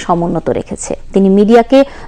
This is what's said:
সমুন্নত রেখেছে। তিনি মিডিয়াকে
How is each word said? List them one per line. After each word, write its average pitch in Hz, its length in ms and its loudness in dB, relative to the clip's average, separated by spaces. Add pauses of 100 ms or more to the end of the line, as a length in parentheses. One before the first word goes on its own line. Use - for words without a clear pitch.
সমুন্নত 170 420 -2 (120)
রেখেছে। - 340 -10 (200)
তিনি 196 140 4 (100)
মিডিয়াকে 233 420 4 (280)